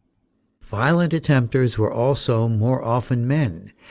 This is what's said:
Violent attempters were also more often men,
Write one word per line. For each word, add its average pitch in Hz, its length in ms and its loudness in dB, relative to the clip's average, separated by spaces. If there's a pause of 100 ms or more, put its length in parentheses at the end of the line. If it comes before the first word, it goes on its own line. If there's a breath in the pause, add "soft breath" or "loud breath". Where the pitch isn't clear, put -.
(600)
Violent 156 500 0
attempters 131 640 2
were 107 160 0
also 117 560 0
more 117 380 0
often 120 420 -2
men, 107 460 -2 (180 loud breath)